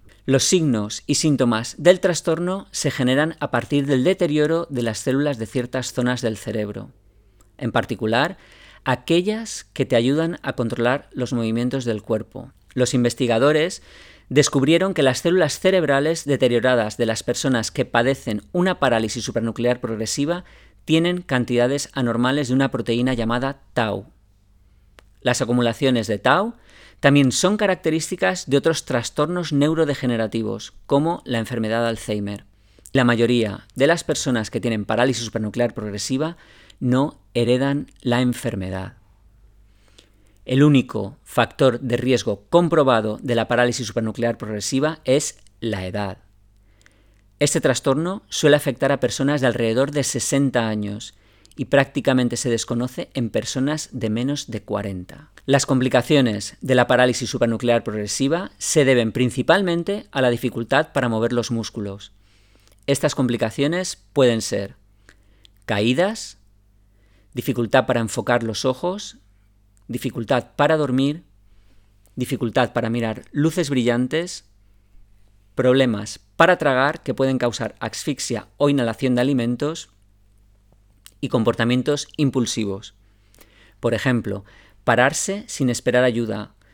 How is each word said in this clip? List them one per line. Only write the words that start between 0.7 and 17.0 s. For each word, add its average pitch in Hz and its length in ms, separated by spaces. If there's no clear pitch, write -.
y 143 100
síntomas 120 640
del 175 220
trastorno 175 720
se - 200
generan 139 500
a - 100
partir 139 360
del 131 180
deterioro 165 640
de 127 120
las 110 160
células 139 400
de 110 80
ciertas 127 460
zonas 123 280
del 113 160
cerebro, 104 540
en 120 140
particular, 120 640
aquellas 180 880
que 131 140
te 123 100
ayudan 147 460
a 135 120
controlar 123 580
los 123 200
movimientos 120 520
del 110 180
cuerpo. - 500
Los 123 200
investigadores 127 880
descubrieron 151 640
que 160 80
las 127 180
células 170 380
cerebrales 160 680
deterioradas 120 720
de 117 80